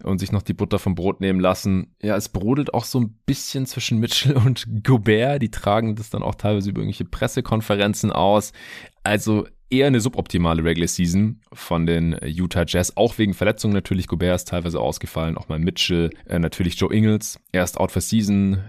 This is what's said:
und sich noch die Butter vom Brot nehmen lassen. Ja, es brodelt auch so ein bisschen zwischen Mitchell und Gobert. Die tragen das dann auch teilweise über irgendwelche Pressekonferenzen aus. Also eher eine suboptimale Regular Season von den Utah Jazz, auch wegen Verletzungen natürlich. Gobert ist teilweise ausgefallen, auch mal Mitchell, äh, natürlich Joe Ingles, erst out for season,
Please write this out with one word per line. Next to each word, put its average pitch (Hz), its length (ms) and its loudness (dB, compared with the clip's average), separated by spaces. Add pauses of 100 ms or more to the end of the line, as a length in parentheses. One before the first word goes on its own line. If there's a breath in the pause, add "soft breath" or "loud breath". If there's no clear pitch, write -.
und 95 160 0
sich 98 140 -4
noch 101 100 2
die - 100 -2
Butter 98 280 0
vom 95 160 0
Brot 87 240 0
nehmen 95 180 2
lassen. 92 640 0
Ja, 104 140 0
es 113 120 -4
brodelt 120 460 -2
auch 117 100 -2
so - 140 -2
ein 113 260 -2
bisschen 135 420 -4
zwischen - 340 -2
Mitchell 127 360 2
und 123 300 2 (160)
Gobert. 120 580 4
Die 120 120 -2
tragen 107 420 0
das 107 160 -10
dann 107 140 -4
auch 107 100 -2
teilweise 101 360 0
über 110 100 -4
irgendwelche 101 240 -4
Pressekonferenzen 107 1080 0
aus. 101 420 2 (520 loud breath)
Also 107 420 0 (240)
eher 131 160 4
eine 131 160 4
suboptimale 85 600 0
Regular 82 240 2
Season 95 540 0 (100)
von 82 360 -2
den 82 280 2 (120)
Utah 87 400 -2
Jazz, - 280 0
auch 113 220 0
wegen 208 160 2
Verletzungen 104 400 0
natürlich. 95 340 -2
Gobert 87 280 0
ist 87 140 -4
teilweise 85 300 -4
ausgefallen, 80 600 -4
auch - 100 -12
mal 78 100 -4
Mitchell, 85 520 0 (160 loud breath)
äh, 87 120 -2
natürlich 87 400 -2
Joe - 160 0
Ingles, 107 460 0 (120)
erst 180 280 0
out 95 100 0
for 90 120 -2
season, 98 560 2 (100)